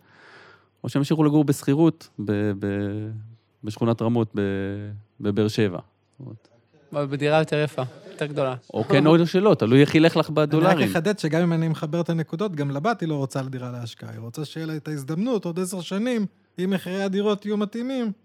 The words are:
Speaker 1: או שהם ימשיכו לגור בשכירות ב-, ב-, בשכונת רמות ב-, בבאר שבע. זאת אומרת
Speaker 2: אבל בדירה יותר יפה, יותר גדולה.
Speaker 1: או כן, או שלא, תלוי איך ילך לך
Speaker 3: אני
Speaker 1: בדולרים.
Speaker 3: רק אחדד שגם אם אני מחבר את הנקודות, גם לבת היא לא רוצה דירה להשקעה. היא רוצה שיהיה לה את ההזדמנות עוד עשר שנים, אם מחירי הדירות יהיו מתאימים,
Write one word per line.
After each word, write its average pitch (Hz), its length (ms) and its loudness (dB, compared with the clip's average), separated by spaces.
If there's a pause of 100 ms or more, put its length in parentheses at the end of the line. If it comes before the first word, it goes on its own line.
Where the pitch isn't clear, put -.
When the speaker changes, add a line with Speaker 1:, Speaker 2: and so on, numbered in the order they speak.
(840)
Speaker 1:
או 127 40 -8
שהם 139 120 0
ימשיכו 151 240 2
לגור 147 200 6
בשכירות 147 640 2 (100)
ב-, 107 140 -2 (260)
ב-, 101 500 -4 (560)
בשכונת 113 380 0
רמות 113 320 2
ב-, 104 60 0 (800)
בבאר 104 280 0
שבע. 104 300 0
זאת - 480 -20
אומרת - 220 -20 (440)
Speaker 2:
אבל 147 140 -2
בדירה 147 320 2
יותר 156 240 2
יפה, 143 200 -4 (280)
יותר - 160 -6
גדולה. 143 280 -2 (200)
Speaker 1:
או 110 100 0
כן, 143 220 4
או 165 200 8
שלא, 185 280 4
תלוי 123 260 6
איך 143 140 6
ילך 165 220 6
לך 156 120 2
Speaker 3:
אני 156 60 -4
Speaker 1:
בדולרים. 156 440 4
Speaker 3:
רק 117 120 2
אחדד 175 280 -2
שגם 160 240 0
אם 170 100 2
אני 165 160 0
מחבר 160 320 -4
את 170 100 -2
הנקודות, 170 460 -4
גם 143 140 -2
לבת 156 300 -2
היא 170 80 -4
לא 151 60 -2
רוצה 139 280 -4
דירה 127 280 -8
להשקעה. 120 400 -12
היא 110 100 -14
רוצה 117 240 -10
שיהיה 160 220 -10
לה 156 100 -6
את 151 120 -10
ההזדמנות 160 560 -4
עוד 170 160 -6
עשר 185 200 -6
שנים, 214 460 -2 (320)
אם 185 120 -2
מחירי 190 320 -2
הדירות 202 440 -2
יהיו 208 100 -2
מתאימים, 226 560 -4 (120)